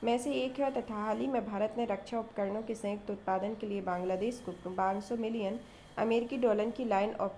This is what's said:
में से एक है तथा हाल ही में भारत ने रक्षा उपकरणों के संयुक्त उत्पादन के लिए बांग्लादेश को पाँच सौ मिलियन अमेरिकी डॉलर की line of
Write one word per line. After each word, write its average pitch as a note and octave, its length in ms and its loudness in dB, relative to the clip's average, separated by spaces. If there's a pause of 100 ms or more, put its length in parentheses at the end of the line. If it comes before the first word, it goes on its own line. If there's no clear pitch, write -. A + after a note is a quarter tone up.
में A#3 140 4
से C#4 160 0
एक C4 260 0
है C4+ 220 2
तथा A3+ 120 -6
हाल G#3+ 240 0
ही A#3+ 100 0
में A#3+ 180 2
भारत G#3+ 320 0
ने A#3 80 2
रक्षा G#3 340 -2
उपकरणों G#3+ 420 -2
के A3 140 -4
संयुक्त G#3 360 -4
उत्पादन G3 440 0
के G#3+ 120 -6
लिए G3+ 140 -2
बांग्लादेश F#3 640 0
को F3+ 300 -8
पाँच G3 280 2
सौ A#3 120 -4
मिलियन A3 440 0 (380)
अमेरिकी A#3 400 2
डॉलर A3 320 4
की A#3+ 160 -2
line G#3 280 4
of G3 240 0